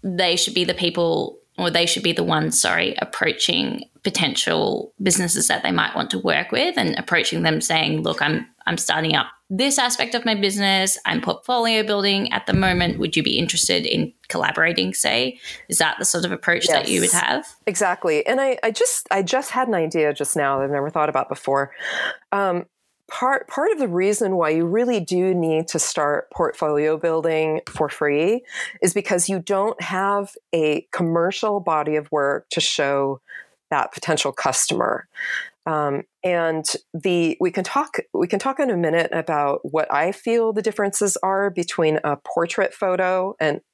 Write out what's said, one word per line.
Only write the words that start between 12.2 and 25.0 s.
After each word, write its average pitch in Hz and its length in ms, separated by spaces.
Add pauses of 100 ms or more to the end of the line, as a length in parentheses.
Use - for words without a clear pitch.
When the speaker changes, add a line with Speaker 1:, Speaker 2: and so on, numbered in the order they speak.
Speaker 1:
at - 140
the 185 80
moment. 175 440
Would 165 180
you 160 60
be - 160
interested 165 460
in - 280 (160)
collaborating," 175 680
say? 247 440 (300)
Is 170 100
that 160 200
the - 80
sort 175 180
of 180 80
approach 175 360
that - 200
you 175 120
would 180 120
Speaker 2:
Yes. 175 80
Speaker 1:
have? - 260 (200)
Speaker 2:
Exactly. 180 600
And 254 140
I, 269 220
I 226 80
just, - 400
I 196 120
just 226 280
had 254 180
an 220 60
idea 156 400
just 147 220
now 139 220
that 135 60
I've 139 60
never 143 200
thought 151 200
about 135 180
before. 139 440 (600)
Um, 190 320 (460)
part, - 380
part 339 240
of 330 60
the 262 100
reason 190 480
why 160 140
you 165 140
really 226 360